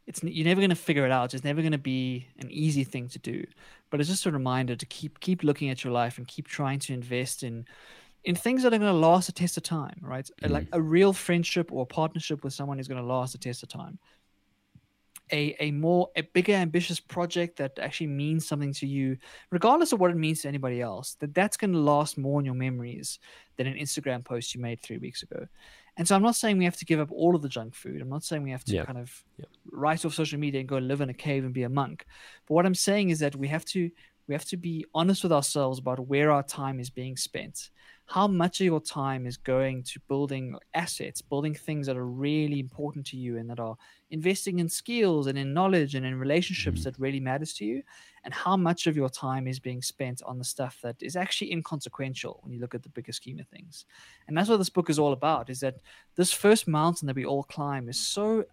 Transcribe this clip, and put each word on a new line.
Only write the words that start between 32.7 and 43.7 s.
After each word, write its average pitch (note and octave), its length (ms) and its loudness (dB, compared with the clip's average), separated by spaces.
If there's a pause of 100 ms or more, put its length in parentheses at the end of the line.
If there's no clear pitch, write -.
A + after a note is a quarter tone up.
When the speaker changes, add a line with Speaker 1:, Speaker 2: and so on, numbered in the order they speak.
Speaker 1:
saying G3 360 2
is D#3 80 2
that C#3+ 180 0
we C#3 120 -2
have D#3+ 180 -4
to, E3+ 240 -2 (380)
we C#3+ 60 -2
have D3 120 -6
to F#3+ 100 -6
be E3+ 380 -6
honest F3+ 300 4
with E3+ 80 4
ourselves C#3 480 2
about B2+ 260 -2
where C#3+ 240 4
our C#3 140 4
time C3+ 360 -6
is B2 80 -8
being B2+ 280 -8
spent. - 520 -8 (380)
How G3 200 4
much F3+ 360 2
of - 20 6
your D#3+ 160 4
time C3+ 460 -4
is B2 100 -8
going C3 460 0
to - 260 -12
building C#3 460 -2 (180)
assets, D#3+ 480 -4
building D3 340 -2
things D3 340 -6
that C3 80 -2
are B2 100 -4
really D3 520 0
important C#3+ 500 -6
to C3 100 -10
you A#2+ 180 -4
and A#2 140 -8
that A#2 100 -6
are A2+ 160 -6 (340)